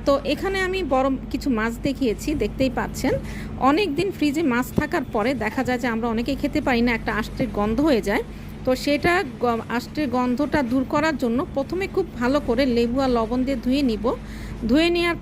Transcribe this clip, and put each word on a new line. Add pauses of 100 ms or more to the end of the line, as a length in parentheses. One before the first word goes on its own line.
তো (120)
এখানে
আমি (140)
বড় (220)
কিছু
মাছ (100)
দেখিয়েছি,
দেখতেই
পাচ্ছেন। (480)
অনেক
দিন
ফ্রিজে
মাছ (140)
থাকার
পরে
দেখা
যায়
যে
আমরা
অনেকেই
খেতে
পারি
না,
একটা
আষ্টের
গন্ধ
হয়ে
যায়। (420)
তো
সেটা (280)
গ-,
আষ্টের
গন্ধটা
দূর
করার
জন্য (160)
প্রথমে
খুব (140)
ভালো
করে
লেবু
আর
লবণ
দিয়ে
ধুয়ে
নিব। (640)
ধুয়ে
নেওয়ার